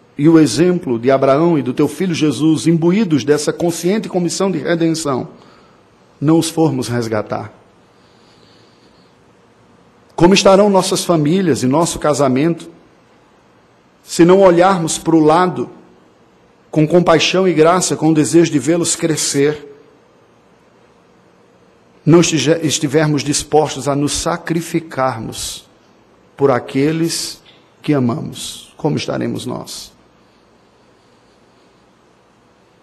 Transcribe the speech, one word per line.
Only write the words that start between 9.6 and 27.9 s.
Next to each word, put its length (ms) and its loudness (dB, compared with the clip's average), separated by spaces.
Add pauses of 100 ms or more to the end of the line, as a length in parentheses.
Como 200 4
estarão 340 6
nossas 340 0
famílias 600 0
e 40 0
nosso 320 0
casamento, 720 0 (1300)
se 180 2
não 180 4
olharmos 580 2
pro 200 0
lado 520 0 (1000)
com 160 2
compaixão 640 2
e 60 0
graça, 420 2
com 140 0
o 40 2
desejo 380 2
de 60 2
vê-los 360 -2
crescer, 720 -2 (2500)
não 160 6
estige-, 420 0
estivermos 640 -2
dispostos 640 -2
a 80 -2
nos 160 -2
sacrificarmos 1500 -6 (720)
por 140 2
aqueles 880 -2 (400)
que 140 -2